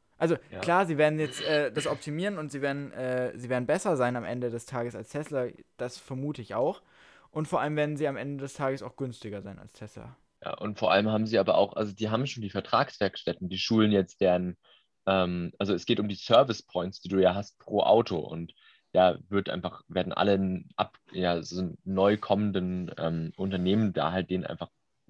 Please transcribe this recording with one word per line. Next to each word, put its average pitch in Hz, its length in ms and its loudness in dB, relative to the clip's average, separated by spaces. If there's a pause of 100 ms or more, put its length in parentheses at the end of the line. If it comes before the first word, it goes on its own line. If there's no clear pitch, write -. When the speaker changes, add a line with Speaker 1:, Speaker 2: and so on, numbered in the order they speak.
(180)
Speaker 1:
Also 165 180 2 (160)
Speaker 2:
Ja. 90 80 -14
Speaker 1:
klar, 180 260 2
sie 160 120 -2
werden 151 220 4
jetzt, 143 220 -4
äh, 147 300 0
das 139 160 -2
optimieren 170 500 -4
und 151 140 -8
sie 139 100 -6
werden, 139 320 -4
äh, 127 440 -4
sie 120 120 -12
werden 123 160 0
besser 170 320 2
sein 123 180 2
am 120 80 -6
Ende 123 260 -4
des 117 160 -8
Tages 120 300 -6
als 107 140 -12
Tesla. 143 380 -4 (300)
Das 123 200 -8
vermute 139 440 -8
ich 98 140 -10
auch. 147 260 0 (500)
Und 156 160 -4
vor 147 140 0
allem 151 140 -2
werden 151 220 0
sie 147 100 0
am 135 100 -4
Ende 135 260 -6
des 135 100 -12
Tages 135 300 -4
auch - 120 -12
günstiger 113 460 -8
sein 98 180 -14
als 95 140 -20
Tesla. 110 420 -16 (280)
Speaker 2:
Ja, - 140 -6
und 104 220 -6
vor - 120 4
allem 104 180 6
haben 110 180 2
sie 107 120 4
aber 98 160 4
auch, 101 200 4
also 104 180 -2
die 107 160 -4
haben 120 180 0
schon 123 160 -8
die 98 60 -6
Vertragswerkstätten, 95 1000 -2
die 95 80 -6
schulen 107 340 4
jetzt 98 300 2
deren, 90 360 2 (480)
ähm, 90 520 0
also 101 160 0
es 87 120 -2
geht 120 140 2
um 104 100 -2
die 101 60 -4
Service 120 480 4
Points, 90 380 -6
die 92 80 -12
du 98 120 2
ja 90 140 6
hast - 240 -8
pro 104 220 -2
Auto 107 360 4
und 82 360 -8 (380)
da 92 260 6 (120)
wird 101 200 0
einfach, 87 380 -6
werden 90 260 -2
alle 101 200 4
n-, 95 420 0
ab, - 220 -2 (140)
ja, 87 300 0
so 87 300 -6 (140)
neu 98 320 4
kommenden, 92 800 0
ähm, 80 400 -2
Unternehmen 95 560 2
da 78 180 0
halt 90 180 -2
denen 92 160 -2
einfach 87 240 -10 (400)